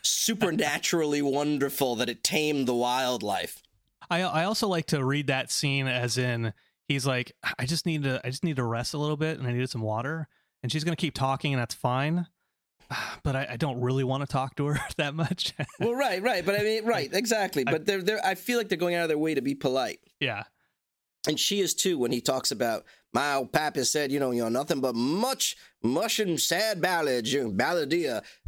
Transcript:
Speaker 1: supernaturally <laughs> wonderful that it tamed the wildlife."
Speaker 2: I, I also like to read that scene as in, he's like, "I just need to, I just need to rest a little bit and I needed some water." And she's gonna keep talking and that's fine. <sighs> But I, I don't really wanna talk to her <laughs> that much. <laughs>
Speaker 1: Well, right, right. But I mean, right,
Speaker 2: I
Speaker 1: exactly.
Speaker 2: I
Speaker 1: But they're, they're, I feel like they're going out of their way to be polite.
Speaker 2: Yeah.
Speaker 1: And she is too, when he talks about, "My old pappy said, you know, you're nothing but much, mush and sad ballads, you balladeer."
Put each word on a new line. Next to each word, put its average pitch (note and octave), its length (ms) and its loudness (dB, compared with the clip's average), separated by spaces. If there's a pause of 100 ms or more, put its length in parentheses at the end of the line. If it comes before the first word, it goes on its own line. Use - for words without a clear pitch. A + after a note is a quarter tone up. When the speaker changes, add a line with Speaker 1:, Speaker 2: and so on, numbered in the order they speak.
Speaker 1:
supernaturally D#3 1160 2
<laughs> C#3 160 2
wonderful C#3 580 2
that A#2 120 0
it - 140 -6
tamed D3+ 460 2
the B2 60 2
wildlife." A#2+ 840 0 (500)
Speaker 2:
I, F3 120 2
I E3 220 0
also G#3+ 240 0
like E3 200 0
to D3 140 2
read C#3 260 0
that C3 220 0
scene C#3 360 0
as B2 320 0
in, A#2 340 0 (340)
he's C#3 200 0
like, B2+ 260 -2 (260)
"I B2 80 -2
just D#3+ 200 -2
need D#3 180 0
to, C3 200 0
I B2+ 60 -4
just C3 140 -6
need D#3 120 0
to B2+ 80 0
rest A#2 300 -2
a D3+ 40 -4
little D3+ 180 0
bit D#3 220 -2
and C3 100 -4
I A#2+ 40 0
needed B2+ 180 0
some A#2+ 100 -4
water." B2 480 -4 (340)
And B2 80 -4
she's D3+ 140 -2
gonna E3 120 0
keep D3 180 -2
talking C3+ 400 0
and B2+ 60 2
that's A#2 140 -4
fine. D3 520 0 (640)
<sighs> - 60 -6 (260)
But C3+ 140 0
I, C3+ 160 -2
I A#2+ 40 -8
don't B2+ 240 -2
really C3 240 2
wanna C3 220 0
talk C3+ 300 -2
to C#3+ 100 0
her D3 220 0
<laughs> - 100 -12
that D3 160 0
much. E3 400 -2 (120)
<laughs> - 140 -10
Speaker 1:
Well, A#3 140 2
right, A#3 280 0
right. G3+ 220 2
But G3 160 2
I - 40 2
mean, A3 200 0
right, G3 300 2
Speaker 2:
I - 20 4
Speaker 1:
exactly. G#3 500 2
Speaker 2:
I - 40 0
Speaker 1:
But D3+ 160 0
they're, G3 160 2
they're, G#3 240 0
I F#3+ 80 2
feel A#3+ 240 -2
like A3 100 -2
they're F3+ 80 0
going F3 200 2
out E3+ 80 2
of E3 40 2
their D#3 100 2
way D#3+ 160 2
to C#3 60 0
be C3+ 140 0
polite. C3 460 0 (200)
Speaker 2:
Yeah. A2 220 -2 (880)
Speaker 1:
And D3+ 120 2
she G3+ 200 2
is F3 120 0
too, F3+ 260 0
when A#2+ 140 2
he A#2+ 80 0
talks C3 300 0
about, A2+ 340 -2 (300)
"My C#3+ 200 2
old C3 180 -2
pappy D3+ 320 0
said, D3 280 0
you C#3+ 80 2
know, C3 120 0
you're A#2 180 0
nothing C#3 300 0
but B2+ 160 0
much, F3+ 600 0 (260)
mush D#3+ 360 0
and F3+ 220 0
sad G3 420 0
ballads, C#3+ 500 0
you B2+ 200 0
balladeer." C#3+ 720 0 (260)